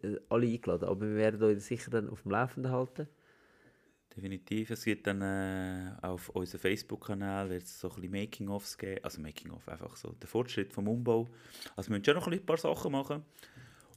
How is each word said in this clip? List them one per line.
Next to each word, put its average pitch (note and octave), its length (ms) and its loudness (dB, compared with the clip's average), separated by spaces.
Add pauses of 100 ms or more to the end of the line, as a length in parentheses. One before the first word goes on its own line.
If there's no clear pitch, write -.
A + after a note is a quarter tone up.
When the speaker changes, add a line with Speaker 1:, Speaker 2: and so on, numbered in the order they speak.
Speaker 1:
äh, G2+ 160 -2 (100)
alle A#2+ 180 6
eingeladen, F2+ 420 2
aber F#2+ 180 2
wir G#2+ 80 0
werden G#2+ 260 4
euch G#2 220 6
sicher - 260 -4
dann A2+ 200 2
auf - 140 -10
dem G2 80 0
Laufenden B2+ 400 2
halten. B2+ 360 -2 (1080)
Speaker 2:
Definitiv. G2 540 -2
Es A2 160 -4
gibt G#2 220 2
dann, G2 160 2
äh, F#2+ 680 0 (120)
auf F2+ 260 -4
unserem F2+ 300 -2
Facebook-Kanal G2 880 0
wird's F2+ 300 -6
so F2+ 100 -4
ein - 60 -12
bisschen F2+ 160 -6
Making-ofs G2+ 640 -4
geben. F#2+ 260 -4
Also - 160 -6
Making-of, D#2 480 -10
einfach - 280 -10
so - 160 -12
der - 160 -14
Fortschritt A2 440 0
vom G2+ 160 -2
Umbau. A#2 400 4 (480)
Also G#2 140 -6
wir A2+ 80 2
müssen G2 80 0
schon - 120 8
noch E2+ 100 0
ein - 20 0
bisschen F#3+ 140 -2
ein - 20 -12
paar D#3+ 120 4
Sachen D#3 340 2
machen. C#3 320 -2 (720)